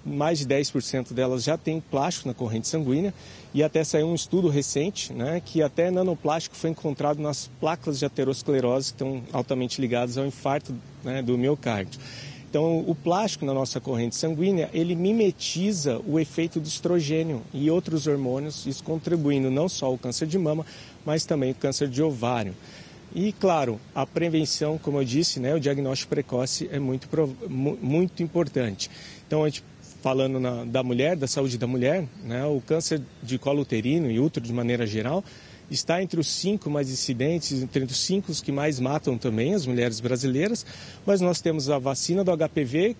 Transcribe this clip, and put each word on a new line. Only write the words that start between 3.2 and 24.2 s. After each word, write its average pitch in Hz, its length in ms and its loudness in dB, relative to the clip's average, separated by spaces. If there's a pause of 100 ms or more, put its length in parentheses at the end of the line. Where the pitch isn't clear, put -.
e 143 80 4
até 156 220 4
saiu 156 240 2
um 170 80 2
estudo 175 340 2
recente, 143 640 0
né, 135 260 -2
que 160 220 0
até 165 300 2
nanoplástico 170 640 0
foi 165 160 -2
encontrado 147 500 0
nas 147 380 -4
placas 156 400 -2
de 147 60 0
aterosclerose 135 880 0
que - 20 -18
estão 135 260 -4 (100)
altamente 127 480 -2
ligadas 120 380 0
ao 135 80 -2
infarto, 139 480 -2 (300)
né, 131 180 -4
do 123 160 2
miocárdio. 120 640 0 (480)
Então, 160 380 2
o 170 60 2
plástico 170 540 0
na 135 60 0
nossa 135 280 -2
corrente 120 340 -2
sanguínea, 165 560 0
ele 170 220 0
mimetiza 180 1120 2
o 160 140 2
efeito 165 400 -2
do 156 80 -6
estrogênio 160 720 0 (100)
e 143 200 2
outros 160 340 0
hormônios, 139 640 -2
isso 135 160 -6
contribuindo 151 680 2
não 143 180 2
só 143 200 -2
ao 127 100 0
câncer 127 300 -4
de 160 100 0
mama, 156 260 0 (400)
mas 156 220 0
também 139 240 2
ao 131 60 -2
câncer 139 340 0
de 123 140 -2
ovário. 120 500 0 (640)
E, 202 160 0
claro, 147 500 2 (140)
a 135 100 2
prevenção, 156 720 0